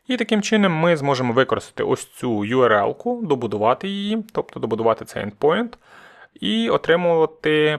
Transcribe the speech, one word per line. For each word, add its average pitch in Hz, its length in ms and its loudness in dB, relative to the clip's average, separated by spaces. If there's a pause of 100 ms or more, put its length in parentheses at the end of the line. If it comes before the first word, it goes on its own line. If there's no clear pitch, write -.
і 254 100 -2
таким 220 260 0
чином 202 300 2
ми 165 240 2
зможемо 131 360 0
використати 120 500 0
ось - 240 -2
цю 110 380 -4
ю 123 160 0
ар 117 120 6
ел-ку, 156 540 0
добудувати 120 640 0
її, 208 440 -6
тобто - 280 -8
добудувати 113 440 -2
цей 107 200 -8
endpoint, 170 500 -2 (600)
і 226 360 -2
отримувати 156 1080 0